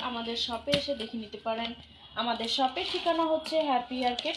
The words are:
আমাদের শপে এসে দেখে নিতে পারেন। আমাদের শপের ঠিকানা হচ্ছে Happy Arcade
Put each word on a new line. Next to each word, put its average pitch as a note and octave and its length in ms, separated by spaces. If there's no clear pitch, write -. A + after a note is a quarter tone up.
আমাদের A#3 280
শপে A#3+ 340
এসে C#4+ 200
দেখে A3+ 220
নিতে G#3 240
পারেন। A3+ 240
আমাদের A3+ 360
শপের C#4 360
ঠিকানা E4 400
হচ্ছে D#4 240
Happy B3+ 300
Arcade D4 260